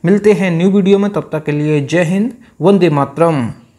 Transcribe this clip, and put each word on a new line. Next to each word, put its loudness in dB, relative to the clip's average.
मिलते 2
हैं 0
न्यू 0
वीडियो 2
में, -2
तब -6
तक -6
के -4
लिए -2
जय 0
हिंद, -2
वंदे 2
मातरम। -2